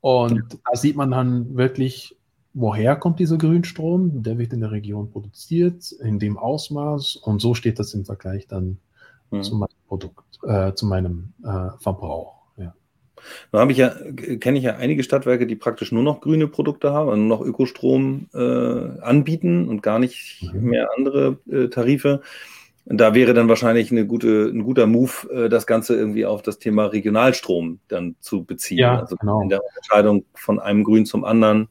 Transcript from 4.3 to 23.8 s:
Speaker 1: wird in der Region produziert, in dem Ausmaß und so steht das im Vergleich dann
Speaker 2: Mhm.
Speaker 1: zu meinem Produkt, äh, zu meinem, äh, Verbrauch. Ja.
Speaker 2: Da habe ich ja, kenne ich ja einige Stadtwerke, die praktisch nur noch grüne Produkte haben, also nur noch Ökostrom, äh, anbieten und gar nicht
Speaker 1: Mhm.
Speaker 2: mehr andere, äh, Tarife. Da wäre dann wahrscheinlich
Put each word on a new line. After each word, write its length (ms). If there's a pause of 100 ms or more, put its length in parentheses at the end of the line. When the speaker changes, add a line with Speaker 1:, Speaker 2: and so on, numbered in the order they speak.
Speaker 1:
wird 160
in 80
der 100
Region 400
produziert, 800
in 280
dem 180
Ausmaß 800
und 220
so 140
steht 260
das 140
im 120
Vergleich 420
dann 300 (520)
Speaker 2:
Mhm. 140
Speaker 1:
zu 120
meinem 200 (120)
Produkt, 560
äh, 300
zu 120
meinem, 480 (100)
äh, 260 (100)
Verbrauch. 580 (200)
Ja. 160 (760)
Speaker 2:
Da 80
habe 140
ich 40
ja, 120 (500)
kenne 180
ich 60
ja 140
einige 260
Stadtwerke, 420
die 120
praktisch 340
nur 100
noch 200
grüne 260
Produkte 460
haben, 160
also 120
nur 160
noch 80
Ökostrom, 880
äh, 60 (640)
anbieten 680
und 160
gar 160
nicht 540
Speaker 1:
Mhm. 160
Speaker 2:
mehr 180 (100)
andere, 420 (120)
äh, 160
Tarife. 540 (640)
Da 280
wäre 200
dann 160
wahrscheinlich 420